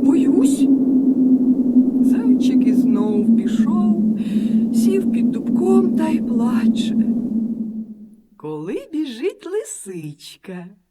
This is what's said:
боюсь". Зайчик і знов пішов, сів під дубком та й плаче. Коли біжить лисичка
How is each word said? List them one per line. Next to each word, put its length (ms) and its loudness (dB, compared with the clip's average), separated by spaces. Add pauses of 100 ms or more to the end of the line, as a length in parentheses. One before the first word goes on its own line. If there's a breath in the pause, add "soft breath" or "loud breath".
боюсь". 640 2 (1300)
Зайчик 680 2
і 60 2
знов 640 2
пішов, 800 2 (560 loud breath)
сів 380 2
під 180 2
дубком 600 2
та 180 0
й 120 0
плаче. 760 0 (1400)
Коли 380 -10 (180)
біжить 600 -8
лисичка 1120 -12 (240)